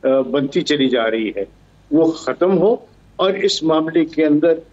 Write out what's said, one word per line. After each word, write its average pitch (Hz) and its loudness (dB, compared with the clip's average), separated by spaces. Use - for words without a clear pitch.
बनती 135 0
चली 147 0
जा 117 0
रही 110 -4
है, 98 -6
वो 160 4
ख़त्म 160 -2
हो 196 0
और 190 0
इस 196 -2
मामले 160 0
के 160 -2
अंदर 156 2